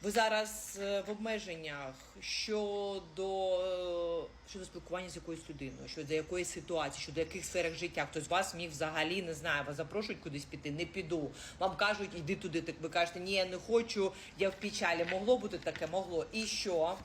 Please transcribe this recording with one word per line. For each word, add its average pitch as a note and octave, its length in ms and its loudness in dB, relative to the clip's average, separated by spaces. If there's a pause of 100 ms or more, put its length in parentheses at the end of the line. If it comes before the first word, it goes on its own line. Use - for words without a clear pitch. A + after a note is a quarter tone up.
Ви G#3 60 0
зараз, G#3+ 680 2
е, G3+ 200 0
в F#3+ 100 -6
обмеженнях E3 800 -4 (280)
щодо, F#3+ 1400 0 (640)
е, - 260 -14
щодо F#3 160 -8
спілкування F3+ 440 -6
з D#3 60 -10
якоюсь E3 340 -8
людиною, C3 380 -8
щодо D3+ 260 -4
якоїсь F3 360 0
ситуації, D#3 540 -2
щодо D#3 160 -4
яких - 260 -2
сферах E3 280 2
життя. E3+ 380 -2
Хтось D#3+ 120 -2
з - 40 -8
вас F#3 280 4
міг E3+ 160 -4
взагалі, D#3 500 2
не E3 120 -2
знаю, D3 340 2
вас D3 80 -2
запрошують G3 460 -2
кудись D3 240 -6
піти, D3+ 260 -6
«Не D#3+ 140 0
піду». E3 460 -2 (280)
Вам F3+ 160 4
кажуть, G3+ 420 4
«Йди E3+ 180 0
туди». E3+ 260 -2
Так D#3+ 200 -4
ви D#3+ 80 -2
кажете, E3+ 300 2
«Ні, F3+ 120 -2
я F#3+ 140 6
не F3+ 120 -4
хочу, A3 540 4 (280)
я G3 100 6
в F#3 60 -4
печалі». F3 560 2
Могло G3+ 260 6
бути G3+ 200 -2
таке? D#3+ 300 -2
Могло. F3 440 0
І A3 140 0
що? F3+ 600 2